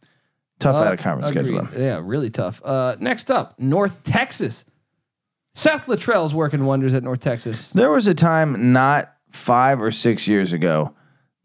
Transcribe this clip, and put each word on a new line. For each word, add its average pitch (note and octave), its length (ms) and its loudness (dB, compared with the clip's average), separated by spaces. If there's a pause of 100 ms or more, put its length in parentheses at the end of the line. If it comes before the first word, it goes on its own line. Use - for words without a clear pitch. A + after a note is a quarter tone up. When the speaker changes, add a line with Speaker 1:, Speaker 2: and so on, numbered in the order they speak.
(580)
Speaker 1:
Tough C#3 180 2
Speaker 2:
Uh, C#3+ 100 0
Speaker 1:
out G2 80 0
of F2 60 -6
conference D2 360 -4
Speaker 2:
agreed. C#2 200 -2
Speaker 1:
schedule. G1+ 240 -8
Speaker 2:
Yeah, B2 240 -4
really A#2 280 -6
tough. G2+ 340 -8
Uh, C3 340 -4
next A#3 300 -4
up, A#3 300 -2
North F3+ 420 0
Texas. A3+ 640 -4 (880)
Seth D4+ 360 0
Luttrell's F3+ 440 0
working D3+ 320 0
wonders C3+ 280 2
at C3 100 2
North B2+ 160 -4
Texas. A#2 520 -6
Speaker 1:
There B3 200 4
was B3+ 160 2
a F#3 60 4
time D#3 580 2
not C3 420 2 (180)
five B2+ 500 2
or G#2+ 100 0
six A2+ 340 0
years F#2+ 280 2
ago D#2 400 0 (520)